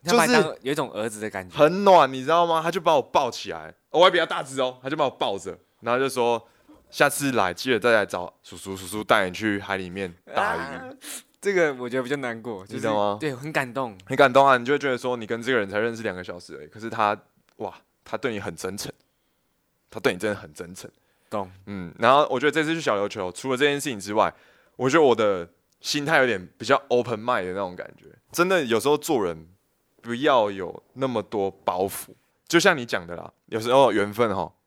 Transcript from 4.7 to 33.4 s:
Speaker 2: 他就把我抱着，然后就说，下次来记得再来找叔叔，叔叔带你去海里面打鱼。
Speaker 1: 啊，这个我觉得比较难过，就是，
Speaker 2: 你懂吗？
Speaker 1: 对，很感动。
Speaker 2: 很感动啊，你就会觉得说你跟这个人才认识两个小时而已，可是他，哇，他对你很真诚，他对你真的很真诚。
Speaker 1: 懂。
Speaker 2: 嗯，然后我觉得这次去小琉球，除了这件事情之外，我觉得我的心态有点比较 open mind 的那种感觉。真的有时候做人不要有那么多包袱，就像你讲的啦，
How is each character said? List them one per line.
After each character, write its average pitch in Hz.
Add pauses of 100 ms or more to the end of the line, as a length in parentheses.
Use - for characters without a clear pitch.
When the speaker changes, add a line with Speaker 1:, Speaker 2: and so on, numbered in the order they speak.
Speaker 2:
他 131
就 147
把 156
我 131
抱 117
着， 95 (240)
然 117
后 123
就 135
说， 120 (420)
下 147
次 139
来 95
记 127
得 113
再 120
来 107
找 90
叔 -
叔， 95
叔 92
叔 107
带 101
你 90
去 101
海 98
里 92
面 92 (200)
打 -
鱼。 -
Speaker 1:
啊， 269 (560)
这 202
个 160
我 123
觉 123
得 131
比 120
较 143
难 117
过， 104
就 107
是， 127
Speaker 2:
你 110
懂 110
吗？ 101
Speaker 1:
对， 147
很 151
感 139
动。 113
Speaker 2:
很 131
感 135
动 135
啊， 131
你 120
就 135
会 143
觉 139
得 123
说 123
你 113
跟 113
这 120
个 123
人 98
才 101
认 117
识 113
两 104
个 90
小 90
时 78
而 71
已， -
可 107
是 110
他， 107 (420)
哇， 101 (300)
他 -
对 123
你 107
很 95
真 92
诚， - (960)
他 -
对 107
你 90
真 107
的 101
很 80
真 87
诚。 - (400)
Speaker 1:
懂。 98 (140)
Speaker 2:
嗯， 92
然 113
后 147
我 127
觉 131
得 147
这 156
次 156
去 165
小 113
琉 101
球， 95
除 131
了 123
这 139
件 143
事 143
情 110
之 98
外， 98 (440)
我 127
觉 147
得 160
我 127
的 101 (340)
心 147
态 156
有 131
点 98 (100)
比 113
较 131
open 120
mind 117
的 92
那 92
种 90
感 - (120)
觉。 - (260)
真 175
的 185
有 113
时 113
候 147
做 127
人 80 (540)
不 117
要 127
有 95 (120)
那 131
么 117
多 98
包 92
袱， - (380)
就 165
像 175
你 120
讲 92
的 85
啦， 82 (160)